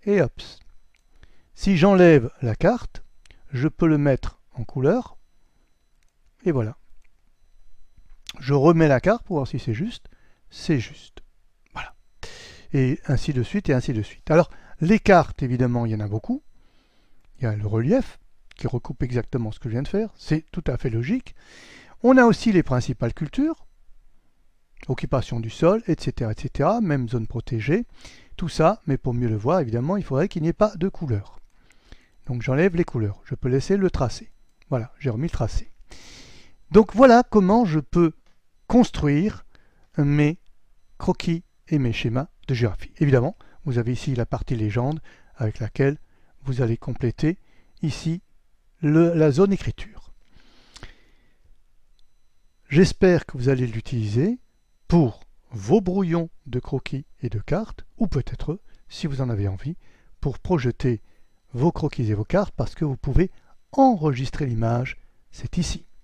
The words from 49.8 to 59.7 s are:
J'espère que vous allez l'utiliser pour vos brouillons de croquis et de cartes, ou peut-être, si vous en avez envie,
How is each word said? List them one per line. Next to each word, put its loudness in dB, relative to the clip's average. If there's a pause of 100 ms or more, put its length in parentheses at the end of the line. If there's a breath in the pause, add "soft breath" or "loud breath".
J'espère 4
que -14
vous 0
allez 2
l'utiliser -2 (480)
pour 2 (300)
vos 2
brouillons -2 (160)
de -6
croquis -6 (160)
et -4
de -4
cartes, -4 (120)
ou 2
peut-être, -4 (280)
si -8
vous -4
en -2
avez -2
envie, -6 (460)